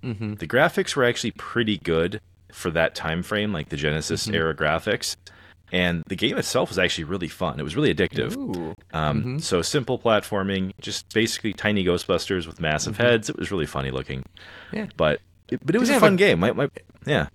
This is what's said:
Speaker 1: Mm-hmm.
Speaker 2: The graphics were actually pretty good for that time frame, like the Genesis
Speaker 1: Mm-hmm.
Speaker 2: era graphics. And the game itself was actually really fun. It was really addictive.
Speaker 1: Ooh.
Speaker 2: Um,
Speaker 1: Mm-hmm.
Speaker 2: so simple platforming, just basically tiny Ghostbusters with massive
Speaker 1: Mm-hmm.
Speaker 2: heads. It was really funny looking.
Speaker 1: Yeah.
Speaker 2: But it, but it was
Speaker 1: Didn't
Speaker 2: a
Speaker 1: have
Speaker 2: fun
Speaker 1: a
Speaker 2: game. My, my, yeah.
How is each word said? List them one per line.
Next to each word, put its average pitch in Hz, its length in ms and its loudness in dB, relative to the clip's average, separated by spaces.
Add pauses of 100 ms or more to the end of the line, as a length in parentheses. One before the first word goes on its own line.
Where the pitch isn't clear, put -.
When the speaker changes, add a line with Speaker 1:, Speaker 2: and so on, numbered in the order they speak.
Speaker 1:
Mm-hmm. 107 300 -6
Speaker 2:
The 156 140 -8
graphics 165 460 2
were 131 120 2
actually 120 260 0
pretty 110 460 -2
good 85 420 0 (320)
for - 200 -4
that 80 240 2
time 82 280 -4
frame, 107 300 -2
like 76 160 -6
the 76 80 -6
Genesis 76 480 -2
Speaker 1:
Mm-hmm. 76 100 -2
Speaker 2:
era 80 180 2
graphics. 80 640 0 (560)
And 87 360 0
the 95 100 -6
game 143 200 0
itself - 300 0
was 92 100 -6
actually 87 280 0
really 85 240 -4
fun. 82 280 -4
It 73 60 -6
was 76 140 -4
really 135 180 4
addictive. 85 400 0
Speaker 1:
Ooh. 90 400 -8 (160)
Speaker 2:
Um, 78 300 0
Speaker 1:
Mm-hmm. 127 160 -4
Speaker 2:
so 92 240 0
simple 127 360 -2
platforming, 98 720 0 (100)
just - 320 -10
basically 110 400 0
tiny 104 320 0
Ghostbusters 87 640 0
with 82 120 -16
massive 76 360 -2
Speaker 1:
Mm-hmm. 117 80 0
Speaker 2:
heads. 117 260 4
It - 80 4
was 87 140 -4
really 85 140 0
funny 67 260 -4
looking. 65 340 -6 (480)
Speaker 1:
Yeah. 214 140 -6 (100)
Speaker 2:
But 78 240 4 (260)
it, - 180 -6
but 160 100 2
it 233 40 4
was 247 80 2
Speaker 1:
Didn't 269 140 4
Speaker 2:
a 214 40 8
Speaker 1:
have 208 40 10
Speaker 2:
fun 196 60 4
Speaker 1:
a - 20 0
Speaker 2:
game. 175 240 6
My, 107 100 4
my, 135 180 0 (360)
yeah. 107 300 2